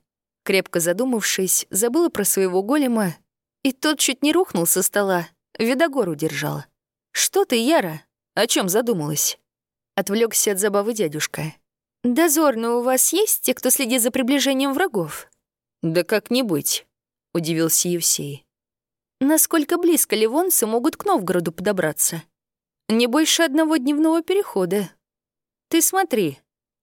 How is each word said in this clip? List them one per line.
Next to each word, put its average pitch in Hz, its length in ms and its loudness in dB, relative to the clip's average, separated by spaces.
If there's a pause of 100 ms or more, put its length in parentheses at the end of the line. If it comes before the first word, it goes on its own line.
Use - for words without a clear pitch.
(460)
Крепко 185 340 0
задумавшись, 190 920 -2
забыла 240 380 0
про 208 160 -2
своего 190 400 0
голема, 233 540 0 (460)
и 269 100 0
тот 302 260 -2
чуть - 240 -2
не 294 80 4
рухнул 311 340 0
со 185 160 0
стола, 190 460 0 (320)
Видогор 262 480 0
удержал. 147 560 -4 (480)
"Что - 320 0
ты, 247 140 0
Яра? 226 440 0 (360)
О 208 80 2
чём 226 240 0
задумалась?" 175 680 0 (560)
Отвлёкся 214 560 0
от 190 80 -2
забавы 202 340 0
дядюшка. 156 640 -4 (480)
"Дозорные 269 680 2
у 240 100 0
вас 262 280 2
есть 415 300 0
те, - 140 0
кто 247 160 -2
следит 247 320 0
за 240 80 0
приближением 269 640 0
врагов?" 240 540 -4 (540)
"Да 170 220 0
как - 260 -2
не 254 140 0
быть", 165 420 -4 (480)
удивился 165 560 0
Евсей. 156 560 -4 (760)
"Насколько 311 600 0
близко 330 360 0
ливонцы 233 520 0
могут 240 300 0
к - 80 -8
Новгороду 185 460 0
подобраться?" 175 720 -2 (680)
"Не 233 180 4
больше 302 340 2
одного 320 360 2
дневного 302 440 2
перехода". 202 680 -2 (800)
"Ты 330 120 2
смотри", 226 560 0 (460)